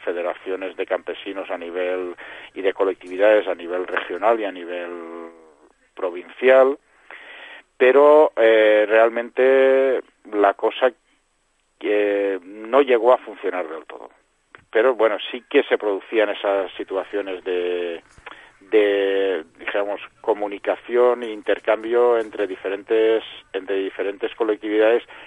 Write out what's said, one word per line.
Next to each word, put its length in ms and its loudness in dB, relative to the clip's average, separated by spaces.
federaciones 720 -6
de 80 -6
campesinos 640 -8
a 80 -8
nivel 580 -6
y 80 -12
de 120 0
colectividades 760 0
a 80 -4
nivel 320 -8
regional 520 -2
y 60 -6
a 80 -6
nivel 800 -12
provincial, 840 2
pero, 580 6
eh, 540 4
realmente 1120 2
la 220 2
cosa 360 0
que 640 -2
no 380 -2
llegó 320 4
a 60 2
funcionar 500 -8
del 160 -14
todo. 240 -18
Pero, 240 2
bueno, 220 0
sí 160 -10
que 160 2
se 140 -2
producían 520 -2
esas 440 -2
situaciones 720 -8
de, 580 -4
de, 720 2
digamos, 420 -6
comunicación 1000 0
e 80 -8
intercambio 880 0
entre 300 -4
diferentes, 760 0
entre 220 -6
diferentes 600 -6
colectividades 680 2